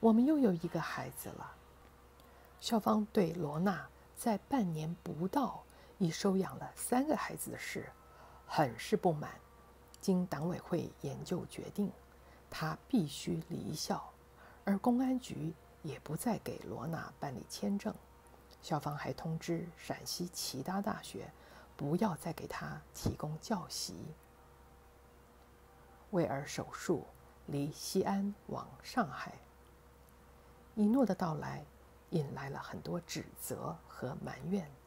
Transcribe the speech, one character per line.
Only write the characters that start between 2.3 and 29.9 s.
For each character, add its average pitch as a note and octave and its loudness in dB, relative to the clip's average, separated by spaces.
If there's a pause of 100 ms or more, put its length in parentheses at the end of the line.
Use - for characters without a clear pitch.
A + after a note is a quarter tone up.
校 - 2
方 G#3+ 4
对 E3+ 6
罗 E3 -2
娜 F3 2 (300)
在 A3 2
半 G3 2
年 D#3+ -2
不 E3+ -2
到 - 0 (340)
已 E3+ 4
收 F#3+ 2
养 F#3 2
了 C#3+ -8
三 C4 2
个 D4+ 4
孩 - -2
子 - -6
的 - -6
事 - -6 (560)
很 B2 2
是 - 2
不 F3+ 6
满， D3 -4 (680)
经 F3+ 4
党 D#3 -2
委 F3+ -2
会 - 0 (100)
研 C3+ -4
究 F3 -2
决 - -10
定， G3+ 0 (600)
她 D#3+ -4 (100)
必 F#3 4
须 E3 -2
离 - -4
校， - -4 (540)
而 G3 4
公 A#3+ 4
安 C4 2
局 D#3+ -4 (280)
也 D3+ -4
不 D3+ -6
再 A3 0
给 - -6
罗 A2+ -6
娜 D#3 -4
办 C#3+ -4
理 G2+ -8
签 G3+ 0
证。 - -4 (680)
校 - 0
方 D3 0
还 - -4
通 D#3+ -4
知 E3 -2 (120)
陕 - -8
西 F3 -4
其 - -4
他 F#3 -2
大 - -2
学 - -10 (460)
不 D3 2
要 F#3+ 4
再 - -4
给 - -8
她 D3+ -6 (120)
提 - 0
供 D#3 -4
教 F3+ -2
习。 - -6 (2250)
为 E3+ 4
儿 C#3 0
手 - -4
术 - 0 (400)
离 D3 -2
西 - 0
安 G3 0 (120)
往 B2 -6 (160)
上 F#3+ 0
海， - -8 (1400)